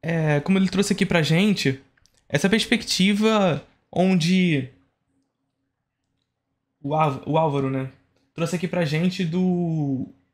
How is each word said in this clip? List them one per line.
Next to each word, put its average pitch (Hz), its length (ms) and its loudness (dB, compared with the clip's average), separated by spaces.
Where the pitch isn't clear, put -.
é, 156 380 0
como 185 160 0
ele 190 120 2
trouxe 202 260 0
aqui 196 100 -2
pra 175 180 0
gente, 160 580 2
essa 165 200 0
perspectiva 208 1120 2
onde 175 760 2
o 143 140 -6
Álv-, 151 320 0
o 147 100 -2
Álvaro, 143 320 0
né, 131 220 -4
trouxe 165 240 -4
aqui 175 100 -4
pra 175 200 -2
gente 180 400 0
do 165 840 -2